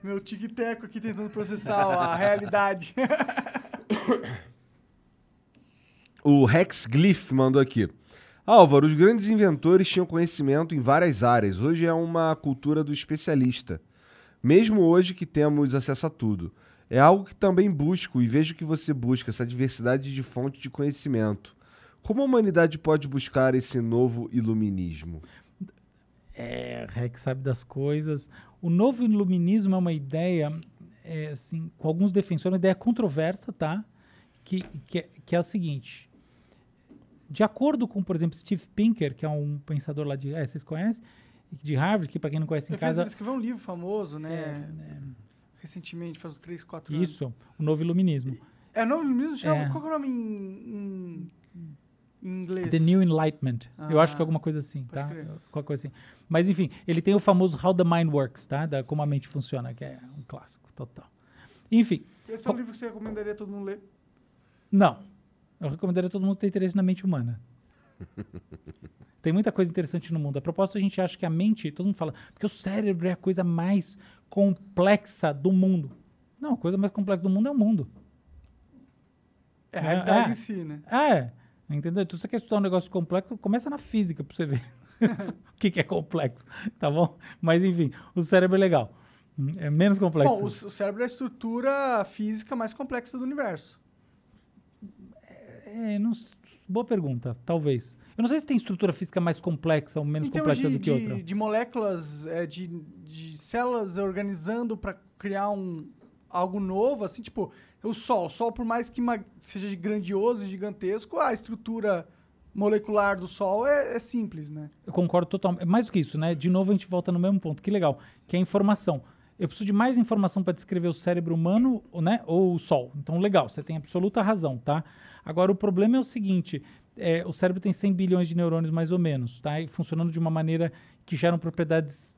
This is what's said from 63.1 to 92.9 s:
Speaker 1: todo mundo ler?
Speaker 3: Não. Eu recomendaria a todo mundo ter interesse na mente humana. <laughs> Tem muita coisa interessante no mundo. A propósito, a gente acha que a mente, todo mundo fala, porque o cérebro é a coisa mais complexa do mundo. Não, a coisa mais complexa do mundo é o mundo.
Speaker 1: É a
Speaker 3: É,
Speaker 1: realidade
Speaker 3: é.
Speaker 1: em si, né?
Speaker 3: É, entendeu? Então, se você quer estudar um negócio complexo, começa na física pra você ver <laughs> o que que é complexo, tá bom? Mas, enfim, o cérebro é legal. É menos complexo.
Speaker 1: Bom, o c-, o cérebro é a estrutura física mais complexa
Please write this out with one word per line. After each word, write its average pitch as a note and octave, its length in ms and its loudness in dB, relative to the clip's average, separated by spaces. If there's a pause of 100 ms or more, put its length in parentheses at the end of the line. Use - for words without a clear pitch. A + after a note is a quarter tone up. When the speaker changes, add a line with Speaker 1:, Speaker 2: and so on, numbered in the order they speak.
Speaker 1:
todo G#3 160 -12
mundo G3+ 140 -10
ler? G3+ 140 -10 (920)
Speaker 3:
Não. F#3+ 280 6 (640)
Eu D#3 80 -4
recomendaria F3+ 380 -2
a F3 40 -4
todo F#3+ 140 -4
mundo G3 100 0
ter G3+ 120 -4
interesse F#3 280 -2
na G3 80 2
mente F#3 220 0
humana. A#2+ 340 -2 (600)
<laughs> F2 120 -18 (1080)
Tem D#3+ 100 0
muita G#3 200 2
coisa F#3 180 0
interessante E3 420 -6
no E3 80 -2
mundo. C#3+ 180 -4
A C#3 40 -6
propósito, F#3+ 360 -2
a G3 40 -2
gente F#3+ 180 -2
acha F#3 180 -2
que - 80 -6
a E3 40 -2
mente, F3 420 0
todo D#3 140 -6
mundo G3 100 0
fala, D#3 180 -4 (200)
porque - 120 -8
o G#3 40 0
cérebro F#3+ 580 -2
é F#3 40 0
a F3 40 -2
coisa F#3 280 -2
mais F3 540 0 (320)
complexa G3 1000 2
do C#3+ 200 0
mundo. F#3 400 2 (480)
Não, D4 140 -2
a - 40 -2
coisa F3 200 -2
mais G3 140 0
complexa G3 300 -2
do F#3+ 80 0
mundo G3+ 180 2
é C#4+ 40 -2
o D4 60 0
mundo. G#3 300 2 (1800)
Speaker 1:
É F3+ 60 -8
a E3+ 40 -4
Speaker 3:
É, D#3+ 40 -2
Speaker 1:
realidade F#3 440 2
Speaker 3:
é. - 20 0
Speaker 1:
em A3+ 40 -2
si, - 180 -12
né? D3+ 340 -10
Speaker 3:
É, A3+ 440 2 (420)
entendeu? E3 280 -2
Então, F3+ 160 -4
se E3 40 -12
você - 60 -10
quer A#3+ 100 -4
estudar G#3+ 200 -2
um G3+ 40 2
negócio F#3 280 0
complexo, F#3 480 -2
começa A#3 320 -2
na C#4+ 80 -6
física F#3 460 -2
pra - 120 -16
você E3 120 0
ver C3+ 140 0 (380)
<laughs> G3+ 540 -2
o - 60 -20
que G#3 100 4
que F3+ 100 -4
é D#3 40 2
complexo, D#3 600 -4 (360)
tá D3+ 100 0
bom? D#3+ 260 2 (240)
Mas, E3+ 240 4
enfim, E3+ 280 2 (240)
o F3+ 80 0
cérebro F#3 340 4
é - 20 6
legal. E3 380 2 (600)
É D#3 120 -4
menos F#3+ 300 4
complexo. D#3+ 340 4
Speaker 1:
Bom, G3+ 120 -2
o G3+ 40 -2
c-, - 160 -10
o G3+ 40 -12
cérebro G3+ 320 -4
é B3 40 0
a - 20 -4
estrutura B3 1000 -2
física G#3+ 500 -8
mais A3+ 180 -6
complexa C4 440 -8